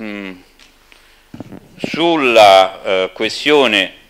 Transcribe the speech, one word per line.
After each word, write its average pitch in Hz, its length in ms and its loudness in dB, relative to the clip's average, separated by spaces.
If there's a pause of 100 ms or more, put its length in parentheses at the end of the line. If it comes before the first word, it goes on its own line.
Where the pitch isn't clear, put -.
mm, 104 300 -14 (1500)
sulla, 110 1040 2
eh, 95 300 -4
questione 113 840 -2 (100)